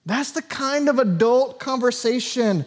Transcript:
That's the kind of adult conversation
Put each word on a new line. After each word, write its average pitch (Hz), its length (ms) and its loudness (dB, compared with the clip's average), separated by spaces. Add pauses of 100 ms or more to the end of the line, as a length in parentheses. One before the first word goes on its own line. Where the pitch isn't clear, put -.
That's 254 260 -4
the 311 100 -6
kind 285 480 -2
of 262 100 2
adult 240 600 2
conversation 240 1040 0